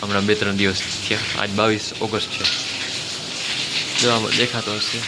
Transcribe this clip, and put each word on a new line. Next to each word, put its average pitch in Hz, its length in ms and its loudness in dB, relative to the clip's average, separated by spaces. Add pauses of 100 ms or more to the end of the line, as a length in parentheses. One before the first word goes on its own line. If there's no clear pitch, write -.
હમણાં 101 220 2
બે 104 100 6
ત્રણ 101 200 0
દિવસ 98 260 2 (280)
થયા. - 320 0
આજ 104 80 0
બાવીસ 107 520 2
ઓગસ્ટ 107 280 -2
છે. - 140 -4 (1600)
જો 120 100 6
આમાં 110 260 2
દેખાતો 110 380 0
હશે 107 320 -2